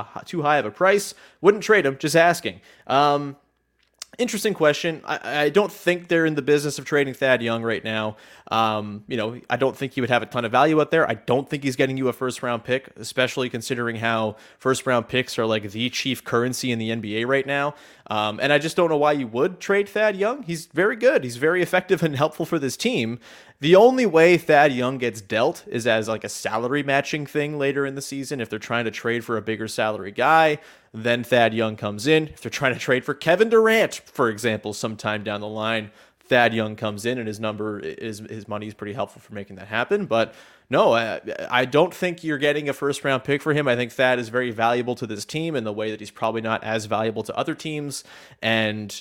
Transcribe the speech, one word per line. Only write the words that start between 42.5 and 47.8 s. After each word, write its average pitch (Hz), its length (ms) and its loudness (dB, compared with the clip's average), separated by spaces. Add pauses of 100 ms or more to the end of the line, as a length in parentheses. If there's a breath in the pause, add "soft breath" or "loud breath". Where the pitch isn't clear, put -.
a 139 60 -2
first 143 300 -4
round 135 200 0
pick 143 200 -2
for 156 100 0
him. 147 140 0
I 123 80 4
think 120 160 -4
Thad 127 260 4
is 117 120 -6
very 123 200 -2
valuable 117 460 0
to 127 100 -8
this 104 180 -8
team 160 320 -6
in 123 80 -4
the 107 80 -4
way 107 200 -4
that 107 80 -10
he's 104 100 -14
probably 113 320 -2
not 110 220 -2
as 110 220 -4
valuable 110 360 -2
to - 160 -8
other 139 160 -2
teams. 151 500 -8 (380 loud breath)